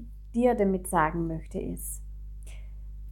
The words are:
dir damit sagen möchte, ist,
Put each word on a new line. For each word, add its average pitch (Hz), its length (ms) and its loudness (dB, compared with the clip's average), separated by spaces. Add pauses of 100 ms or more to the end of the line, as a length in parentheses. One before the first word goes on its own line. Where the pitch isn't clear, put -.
(340)
dir 240 200 6
damit 190 340 4
sagen 165 400 4
möchte, 160 320 -4
ist, - 420 -6 (1120)